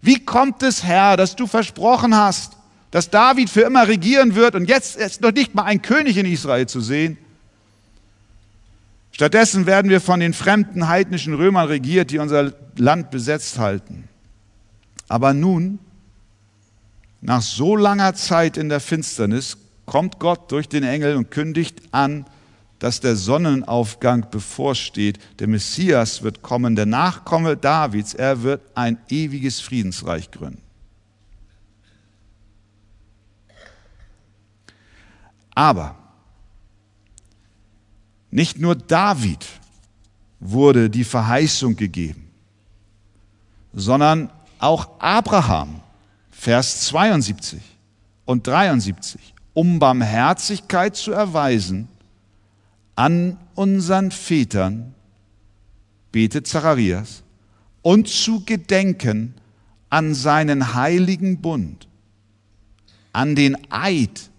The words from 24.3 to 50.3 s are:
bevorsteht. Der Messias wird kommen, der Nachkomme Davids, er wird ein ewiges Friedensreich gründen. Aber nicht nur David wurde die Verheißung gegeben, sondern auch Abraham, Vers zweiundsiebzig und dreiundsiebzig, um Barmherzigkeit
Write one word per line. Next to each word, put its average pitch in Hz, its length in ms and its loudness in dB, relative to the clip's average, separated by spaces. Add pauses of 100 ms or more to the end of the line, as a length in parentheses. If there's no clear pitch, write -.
bevorsteht. 107 880 -4 (200)
Der 104 80 -6
Messias 117 760 0
wird 110 200 -8
kommen, 120 340 0
der 107 80 2
Nachkomme 160 720 0
Davids, 139 560 -2
er 131 300 -2
wird 135 180 -2 (140)
ein 117 240 -2 (100)
ewiges 139 520 -6
Friedensreich 87 680 -6
gründen. 69 300 -16 (4000)
Aber 98 400 0 (2250)
nicht 156 280 -2
nur 170 160 0
David 156 720 -2 (920)
wurde 120 500 4
die 117 140 -2
Verheißung 123 720 0
gegeben, 85 520 -8 (1400)
sondern 139 580 2 (280)
auch - 420 -2
Abraham, 113 800 0 (500)
Vers - 520 0
zweiundsiebzig 147 800 -2 (640)
und 127 200 -2
dreiundsiebzig, 127 840 -2 (220)
um 170 240 2
Barmherzigkeit 147 1160 0